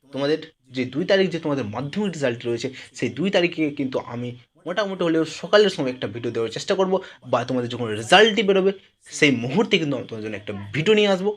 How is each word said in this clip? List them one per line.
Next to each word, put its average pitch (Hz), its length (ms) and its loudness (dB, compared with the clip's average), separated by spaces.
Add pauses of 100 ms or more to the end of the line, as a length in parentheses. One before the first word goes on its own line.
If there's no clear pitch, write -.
(120)
তোমাদের 143 260 2 (380)
যে 127 100 -2
দুই 139 200 -4
তারিখ 190 260 4
যে 165 80 -4
তোমাদের 139 260 -2
মাধ্যমিক 143 500 -4
রেজাল্ট 127 300 -2
রয়েছে, 117 220 -2 (300)
সেই 123 120 -2
দুই 143 260 -2
তারিখে 170 280 0 (160)
কিন্তু 131 180 -2 (160)
আমি 120 160 -8 (360)
মোটামুটি 190 380 -2
হলেও 165 220 2
সকালের 196 500 2
সময় 135 200 -2
একটা 123 120 -6
ভিডিও 117 240 -6
দেওয়ার 113 240 -2
চেষ্টা 151 200 -2
করব, 185 180 2 (380)
বা 123 80 2 (100)
তোমাদের 123 200 -2
যখন 120 180 -4
রেজাল্টটি 190 560 4
বেরোবে 190 280 4 (460)
সেই 147 140 6 (120)
মুহূর্তে 175 380 2
কিন্তু 143 160 -2
আমি 110 100 -8
তোমাদের 107 180 -10
জন্য 107 160 -6
একটা 104 120 -10 (200)
ভিডিও 160 220 4
নিয়ে 208 200 4
আসবো। 190 220 -2